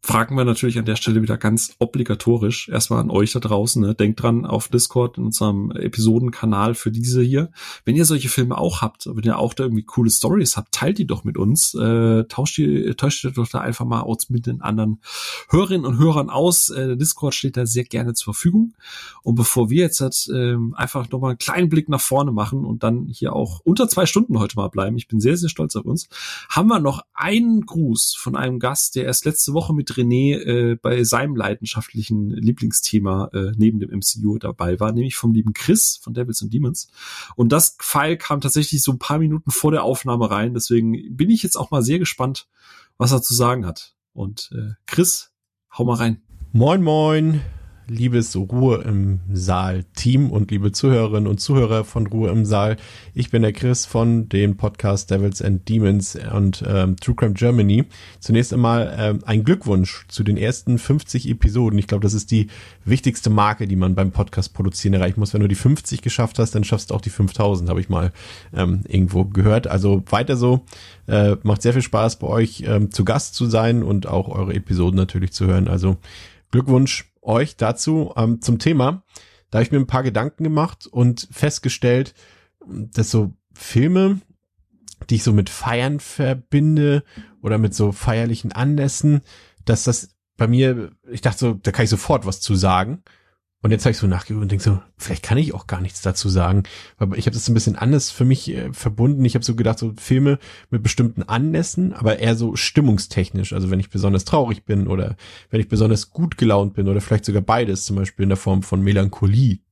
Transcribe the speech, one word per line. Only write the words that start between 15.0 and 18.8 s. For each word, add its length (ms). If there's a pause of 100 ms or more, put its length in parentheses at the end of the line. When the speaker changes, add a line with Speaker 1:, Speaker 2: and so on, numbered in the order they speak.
Speaker 1:
Hörerinnen 360
und 140
Hörern 320
aus. 380
Äh, 280
Discord 380
steht 220
da 100
sehr 160
gerne 320
zur 180
Verfügung. 420 (500)